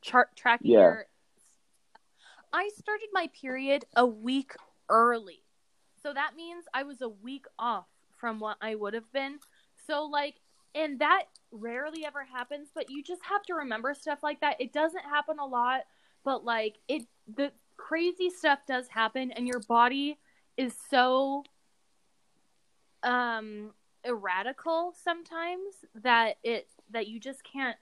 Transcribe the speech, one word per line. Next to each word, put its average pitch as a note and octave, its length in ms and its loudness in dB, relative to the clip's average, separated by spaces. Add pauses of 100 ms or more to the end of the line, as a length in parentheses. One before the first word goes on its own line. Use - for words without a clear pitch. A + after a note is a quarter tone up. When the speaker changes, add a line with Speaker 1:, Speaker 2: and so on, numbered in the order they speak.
Speaker 1:
chart - 360 2
tracking A#3 340 2
Speaker 2:
Yeah. A#3 100 12
Speaker 1:
your, - 260 8 (1500)
I F#4 260 -2
started G#4+ 340 -6
my F4+ 160 0 (100)
period C4+ 460 -2 (120)
a B3 100 8
week B3 480 -2 (340)
early. A3+ 540 4 (600)
So D4 120 -8
that C#4+ 220 -4
means E4+ 360 -14
I C4+ 120 -4
was C#4+ 180 -12
a B3 60 -6
week A3+ 360 -14 (140)
off A3 280 -4 (320)
from A3 220 -6
what G#3+ 220 -6
I A3 140 -4
would G#3 180 -6
have A3+ 180 -8
been. C#4 260 -6 (480)
So, D4+ 180 -2
like, D4 320 -4 (380)
and D4 260 -4
that E4 240 4 (260)
rarely B3+ 560 -8
ever C#4+ 180 -10
happens, C4 500 -12
but D#4 160 -8
you C#4+ 120 -10
just F4 220 -10
have G4+ 200 -2
to F4+ 100 -8
remember C4 400 -4
stuff D4 280 -6
like D4 180 -4
that. D4+ 200 2
It B3+ 120 -6
doesn't D#4+ 320 0
happen D4 340 -2
a C#4+ 80 -6
lot, B3+ 360 0 (420)
but, C4 200 -2
like, A3 320 -2 (120)
it, C4+ 140 -2 (340)
the C#4+ 160 -2 (240)
crazy F4 540 -2
stuff D4 360 2
does B3+ 220 -4
happen, A3+ 440 -2
and B3 140 -4
your B3 220 -2
body C4+ 500 4 (380)
is B3+ 160 -2 (180)
so, C4+ 520 4 (1600)
um, A3 680 -2 (320)
erratical B3 1000 -2
sometimes E4+ 720 -6 (220)
that A3+ 480 2
it, A3+ 240 -4 (220)
that G#3+ 180 -6
you A3+ 100 -14
just B3+ 260 -14
can't C4+ 360 -6